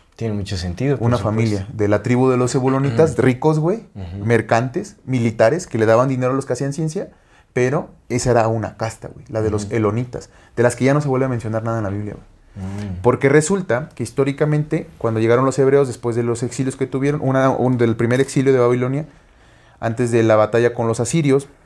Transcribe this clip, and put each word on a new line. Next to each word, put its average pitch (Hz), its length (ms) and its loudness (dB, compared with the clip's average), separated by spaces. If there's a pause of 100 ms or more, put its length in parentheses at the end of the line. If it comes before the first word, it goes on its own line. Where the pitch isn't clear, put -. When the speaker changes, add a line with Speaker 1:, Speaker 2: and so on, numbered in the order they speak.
(160)
Speaker 1:
Tiene 110 200 -6
mucho 101 220 -6
sentido, 92 400 -2
por 113 100 -2
Speaker 2:
Una 120 100 2
Speaker 1:
supuesto. 104 240 -2
Speaker 2:
familia 104 320 -2
de 107 140 0
la 104 160 2
tribu 123 260 2
de 127 80 2
los 123 140 0
zebulonitas, 131 640 2
Speaker 1:
Ujú. - 100 0
Speaker 2:
ricos, 156 360 2
güey, 180 360 -2
Speaker 1:
Ujú. 98 300 -10
Speaker 2:
mercantes, 120 800 0
militares, 127 600 2
que - 140 -6
le 110 60 4
daban 113 220 4
dinero 127 240 -2
a 131 40 -2
los 135 100 -4
que 131 80 -4
hacían 139 180 -4
ciencia, 160 380 -6 (420)
pero 131 380 0 (200)
esa 123 220 0
era 113 160 4
una 113 300 -4
casta, - 360 -8
güey, - 140 -20
la 110 140 -4
de 110 80 0
los 104 160 -2
Speaker 1:
Ujú. 107 100 -6
Speaker 2:
elonitas, 113 540 -2 (260)
de 117 80 2
las 120 120 2
que 127 100 -2
ya 135 80 4
no 147 80 2
se 147 60 -6
vuelve 131 180 0
a 131 40 -4
mencionar 113 340 -4
nada 113 160 -4
en 107 40 -4
la 98 60 -4
Biblia, 104 240 -8
güey. - 120 -18 (400)
Speaker 1:
Mm. 98 360 -10
Speaker 2:
Porque 120 280 2
resulta 151 680 2
que - 80 -6
históricamente, 147 840 -2 (120)
cuando 113 200 -2
llegaron 117 260 4
los 131 120 0
hebreos, 139 300 4
después 117 280 -6
de 120 80 0
los 117 200 -4
exilios 131 320 -4
que 127 100 -4
tuvieron, 143 360 -2
una, 131 280 2
un, 127 300 0
del 117 160 2
primer 120 260 0
exilio 135 320 2
de 131 60 4
Babilonia, 123 480 0 (720)
antes 117 320 -2
de 117 100 4
la 110 140 6
batalla 117 400 2
con 117 120 -2
los 113 120 -2
asirios, 139 480 0 (180)